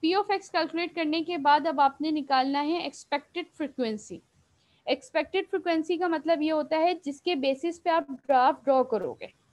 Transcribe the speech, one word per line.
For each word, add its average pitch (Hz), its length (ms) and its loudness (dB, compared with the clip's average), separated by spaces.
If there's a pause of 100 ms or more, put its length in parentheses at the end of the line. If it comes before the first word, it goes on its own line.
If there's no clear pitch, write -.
P 330 120 2
of 403 160 0
X 392 200 -2
calculate 330 440 -2
करने 320 280 -2
के 339 180 -4
बाद 285 260 4
अब 294 140 0
आपने 285 320 2
निकालना 277 500 0
है 320 240 -2
expected - 640 -8
frequency। 220 720 -6 (640)
Expected 320 640 -2
frequency 330 500 -2
का 359 100 0
मतलब 320 340 0
ये 311 80 0
होता 311 280 0
है 349 180 2
जिसके 339 400 -4
basis 269 420 -2
पे 349 120 -2
आप 330 220 0
graph 262 520 2
draw 262 200 4
करोगे, 190 480 -6 (200)